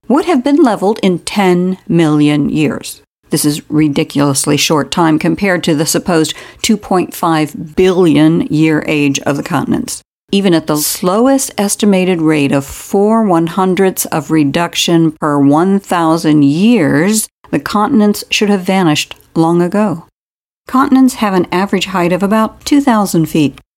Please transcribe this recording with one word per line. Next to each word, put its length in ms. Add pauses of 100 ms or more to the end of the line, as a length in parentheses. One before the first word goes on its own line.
would 180
have 180
been 180
leveled 400
in 180
ten 640
million 640
years. 540 (280)
This 160
is 240
ridiculously 880
short 320
time 280
compared 460
to 100
the 120
supposed 480 (260)
two 160
point 380
five 600
billion 680
year 440
age 340
of 180
the 40
continents. 600 (280)
Even 240
at 120
the 100
slowest 800
estimated 640
rate 320
of 120
four 600
one-hundredths 840
of 240
reduction 840
per 260
one 420
thousand 640
years, 840 (240)
the 80
continents 720
should 200
have 100
vanished 560 (180)
long 280
ago. 440 (600)
Continents 460
have 200
an 160
average 360
height 260
of 100
about 420
two 160
thousand 460
feet, 340 (160)